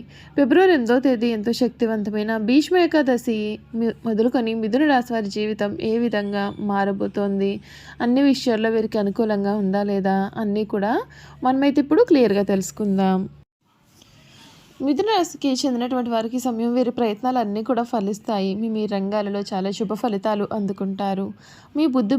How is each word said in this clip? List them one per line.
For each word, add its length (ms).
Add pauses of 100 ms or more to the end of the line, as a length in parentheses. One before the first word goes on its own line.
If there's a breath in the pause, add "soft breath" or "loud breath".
(360 loud breath)
ఫిబ్రవరి 400
ఎనిమిదో 200 (100)
తేదీ 300
ఎంతో 160 (100)
శక్తివంతమైన 760 (120)
భీష్మ 360
ఏకాదశి 760 (160)
మి-, 220 (100)
మొదలుకొని 560
మిథున 320
రాశి 220
వారి 200
జీవితం 400 (140)
ఏ 160
విధంగా 400 (240)
మారబోతోంది, 840 (480 loud breath)
అన్ని 300
విషయాల్లో 460
వీరికి 280
అనుకూలంగా 580
ఉందా 200 (100)
లేదా 240 (280)
అన్నీ 200
కూడా 300 (500 loud breath)
మనమైతే 420
ఇప్పుడు 240
క్లియర్గా 320 (120)
తెలుసుకుందాం. 680 (1700 loud breath)
మిథున 300
రాశికి 340 (120)
చెందినటువంటి 500
వారికి 240
ఈ 80
సమయం 320
వీరి 220
ప్రయత్నాలన్నీ 680
కూడా 220
ఫలిస్తాయి. 680
మీ, 160
మీ 180
రంగాలలో 460 (100)
చాలా 280
శుభ 140 (100)
ఫలితాలు 540
అందుకుంటారు. 720 (500 loud breath)
మీ 80 (100)
బుద్ధి 240